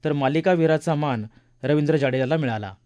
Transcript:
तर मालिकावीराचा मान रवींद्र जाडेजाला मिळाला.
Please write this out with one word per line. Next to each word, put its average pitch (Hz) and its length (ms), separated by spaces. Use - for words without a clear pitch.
तर 147 80
मालिकावीराचा 156 800
मान 131 300
रवींद्र 151 340
जाडेजाला 131 400
मिळाला. 107 360